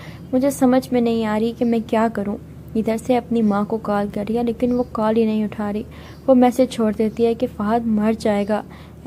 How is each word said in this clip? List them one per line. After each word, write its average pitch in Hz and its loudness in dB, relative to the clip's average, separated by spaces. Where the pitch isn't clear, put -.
मुझे 262 2
समझ 254 2
में 247 2
नहीं 226 0
आ 214 0
रही 226 0
कि 240 -2
मैं 233 2
क्या 226 2
करूं। 202 -4
इधर 220 0
से 247 0
अपनी 233 0
माँ 208 2
को 220 -4
कॉल 202 -2
कर 202 -4
रही 220 -2
है, 240 0
लेकिन 240 0
वो 247 0
कॉल 220 2
ही 226 4
नहीं 214 0
उठा 208 -6
रही। 208 -4
वो 269 8
मैसेज 247 4
छोड़ 214 0
देती 220 0
है 233 2
कि 240 -2
फहाद 226 -2
मर 214 2
जाएगा, 208 0